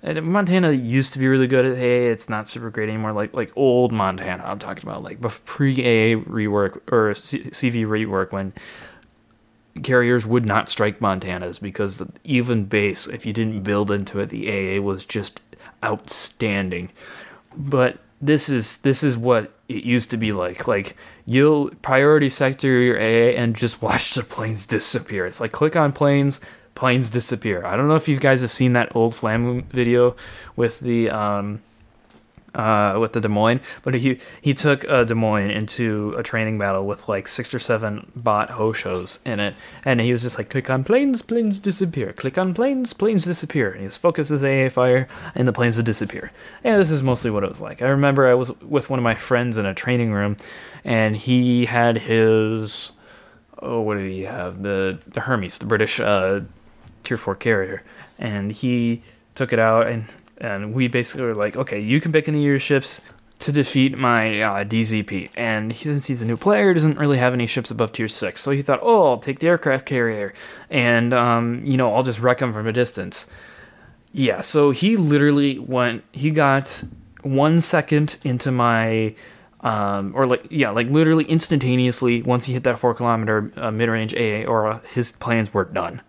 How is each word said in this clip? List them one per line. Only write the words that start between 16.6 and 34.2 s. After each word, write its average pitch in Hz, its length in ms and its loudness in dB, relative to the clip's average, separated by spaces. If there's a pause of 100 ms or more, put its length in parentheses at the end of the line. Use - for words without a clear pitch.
But 139 420 0 (220)
this 147 300 2
is, 120 280 -2
this 139 240 0
is 135 140 2
what 117 360 0 (240)
it - 80 -8
used 120 260 0
to 120 60 -2
be 110 160 0
like. 90 340 -4
Like, 101 300 -2 (300)
you'll 143 440 4 (120)
priority 143 460 4
sector 135 400 0
your 123 280 4
A 113 320 4
A 123 80 2
and 117 200 0
just 117 260 -4
watch - 320 -2
the 123 80 -4
planes 107 440 -8
disappear. 104 600 -4
It's - 140 -10
like, 113 120 -4
click 156 240 0
on 147 160 2
planes, 139 480 2 (340)
planes 123 360 0
disappear. 110 540 -4
I 92 120 -4
don't 135 120 2
know 156 80 6
if 156 120 0
you 143 100 2
guys 135 220 4
have 120 100 -2
seen 127 220 2
that 120 240 2
old 113 180 2
Flam 120 560 -2
video 123 460 4 (400)
with 120 240 -2
the, 117 300 0
um, 104 520 -4 (920)
uh, 107 460 2
with 110 140 -2
the 117 60 0
Des 107 80 -2
Moines, 110 320 2 (220)
but 127 120 -2
he, 127 240 0 (240)